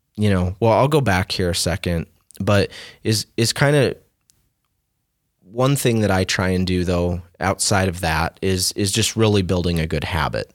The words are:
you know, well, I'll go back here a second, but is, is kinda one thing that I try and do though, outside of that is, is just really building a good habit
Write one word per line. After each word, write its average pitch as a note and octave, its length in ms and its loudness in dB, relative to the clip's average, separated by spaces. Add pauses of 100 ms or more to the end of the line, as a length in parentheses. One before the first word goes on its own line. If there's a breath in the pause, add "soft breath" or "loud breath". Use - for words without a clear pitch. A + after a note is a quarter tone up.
(160)
you G#2 140 0
know, F2+ 300 0
well, A2+ 140 4
I'll A2+ 140 4
go D3 140 2
back F#2+ 300 0
here F#2 180 -2
a E2+ 60 -2
second, E2+ 500 -4 (340)
but G2+ 300 2 (340 loud breath)
is, A2 220 -2 (100)
is A2+ 160 0
kinda C#3+ 440 2 (1500)
one B2 340 0
thing A#2 260 2
that G#2 100 2
I F#2+ 120 2
try F#2 260 0
and F#2 160 0
do F2+ 180 0
though, F2 380 -2 (180)
outside F#2+ 480 0
of F2 140 -4
that E2 400 -2
is, F#2 300 0
is G2+ 200 -2
just - 240 0
really G#2+ 280 4
building F2 360 0
a D#2+ 60 0
good D#2 180 -4
habit C#2+ 520 -4